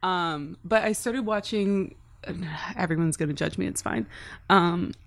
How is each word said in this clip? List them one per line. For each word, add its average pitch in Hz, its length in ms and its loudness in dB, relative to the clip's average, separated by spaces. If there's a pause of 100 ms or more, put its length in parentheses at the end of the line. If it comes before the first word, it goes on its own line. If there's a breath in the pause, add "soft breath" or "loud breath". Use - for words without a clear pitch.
Um, 165 600 -2
but 214 200 4
I 214 100 2
started 240 320 -2
watching, 202 720 0 (800 loud breath)
everyone's 165 420 2
gonna 147 160 0
judge - 240 -2
me, 90 100 0
it's - 140 -4
fine. - 240 -2 (440 loud breath)
Um 175 440 4 (140)